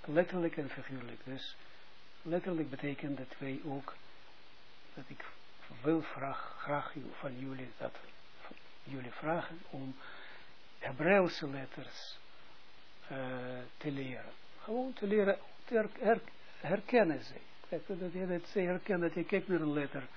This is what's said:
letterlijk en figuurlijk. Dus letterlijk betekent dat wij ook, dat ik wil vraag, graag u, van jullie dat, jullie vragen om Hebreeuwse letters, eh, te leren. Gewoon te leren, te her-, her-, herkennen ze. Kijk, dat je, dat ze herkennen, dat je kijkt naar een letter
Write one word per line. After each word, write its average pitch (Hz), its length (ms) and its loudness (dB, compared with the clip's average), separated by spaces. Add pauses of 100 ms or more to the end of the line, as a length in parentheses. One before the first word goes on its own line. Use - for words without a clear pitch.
letterlijk 170 520 4
en 143 140 -2
figuurlijk. 123 540 -6
Dus 131 320 -6 (680)
letterlijk 165 480 2
betekent 143 460 -2
dat 131 220 -6
wij 135 260 -2
ook, 139 300 -2 (1000)
dat 135 120 -6
ik - 180 -8 (580)
wil 156 200 6
vraag, - 560 -4
graag 143 360 0
u, 139 80 -6 (100)
van 127 260 -4
jullie 131 400 -4
dat, 123 200 -4 (840)
jullie 131 300 -4
vragen 165 460 0 (120)
om 135 260 -4 (840)
Hebreeuwse 160 680 6
letters, 135 680 -6 (920)
eh, 139 100 -4 (580)
te 151 140 0
leren. 131 420 -2 (300)
Gewoon 254 300 0
te - 140 -2
leren, 196 320 8 (260)
te 247 100 -2
her-, 220 240 6
her-, 220 220 8 (400)
herkennen 180 640 6
ze. - 120 -6 (340)
Kijk, 160 180 -2
dat 180 260 -2
je, 185 140 0
dat 175 220 0
ze 208 120 4
herkennen, 180 480 4
dat 165 80 0
je 170 80 2
kijkt 190 240 4
naar 175 120 6
een 151 120 4
letter 139 440 0